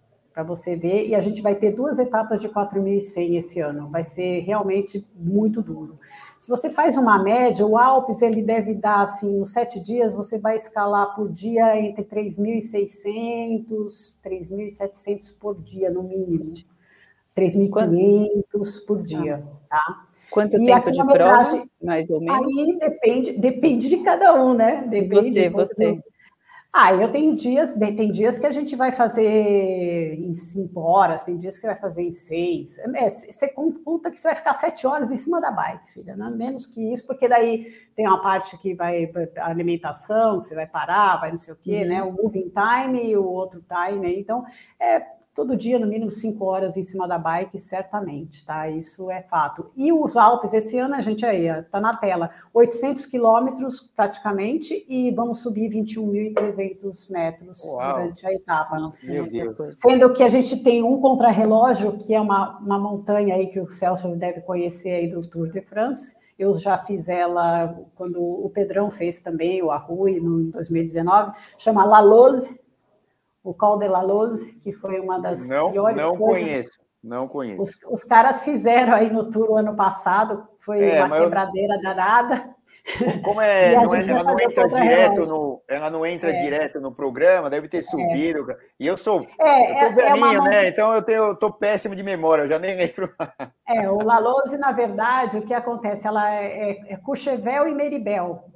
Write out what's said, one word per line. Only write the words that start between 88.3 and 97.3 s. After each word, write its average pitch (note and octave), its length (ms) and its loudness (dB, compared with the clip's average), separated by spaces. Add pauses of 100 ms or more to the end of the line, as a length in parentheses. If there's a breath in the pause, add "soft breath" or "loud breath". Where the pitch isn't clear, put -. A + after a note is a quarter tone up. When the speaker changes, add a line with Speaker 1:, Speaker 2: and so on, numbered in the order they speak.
Speaker 3:
E C3 80 -8
eu F3+ 120 0
sou, G3+ 280 -2 (140)
Speaker 1:
É, C#4 480 4
Speaker 3:
eu G3+ 80 0
tô B3 60 6
Speaker 1:
é, C4 80 4
é C#4+ 40 6
uma C#4 140 4
Speaker 3:
velhinho, C#4+ 140 4
Speaker 1:
mão- C#4 100 4
Speaker 3:
né? G3+ 160 4
Então A3 260 2
eu A3 80 2
tenho, A3 220 0
eu G#3 120 0
tô G#3+ 160 -2
péssimo G#3 440 -4
de F#3+ 80 -10
memória, D#3+ 400 2
eu C#3 60 -2
já D#3 100 0
nem F#3 160 -4
lembro. F3+ 420 -4
<laughs> D3 380 -10 (100)
Speaker 1:
É, G#3+ 240 0
o G#3 140 0
La A3+ 160 4
Loze, C4+ 380 0
na C#4 160 0
verdade, A3+ 640 -2
o G#3+ 40 -4
que G#3+ 120 -6
acontece? A#3 520 -6
Ela G#3+ 280 0
é, G3+ 380 -6
é, G3+ 220 -12
é F#3 40 -12
Courchevel C4+ 720 -4